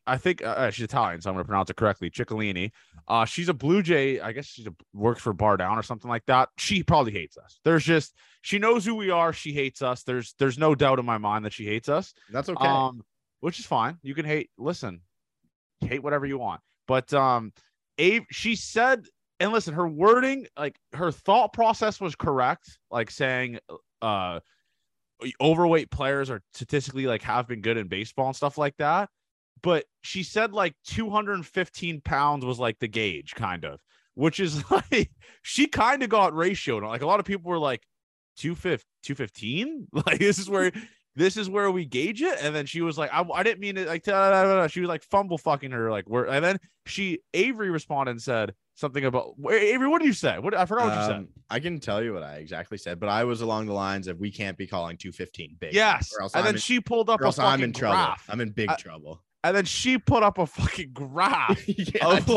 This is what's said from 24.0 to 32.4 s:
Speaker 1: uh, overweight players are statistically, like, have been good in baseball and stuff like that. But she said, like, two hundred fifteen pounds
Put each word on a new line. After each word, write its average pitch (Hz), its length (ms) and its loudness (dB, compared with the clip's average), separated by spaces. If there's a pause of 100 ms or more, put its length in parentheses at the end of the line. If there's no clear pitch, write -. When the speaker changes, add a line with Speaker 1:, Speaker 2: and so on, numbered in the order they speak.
Speaker 1:
uh, 92 400 -2 (1000)
overweight 160 500 4
players 135 400 -2
are 110 120 -6 (120)
statistically, 135 520 -4
like, 117 160 0
have 117 260 -2
been 117 120 -8
good 113 160 0
in 104 120 -4
baseball 110 380 -4
and 131 100 -4
stuff 143 220 -2
like 143 200 -2
that. 165 300 2 (540)
But 170 220 2 (180)
she 190 200 -6
said, 214 300 -2
like, 190 220 0 (120)
two 220 240 -4
hundred 202 360 -2
fifteen 170 540 -4
pounds 143 440 0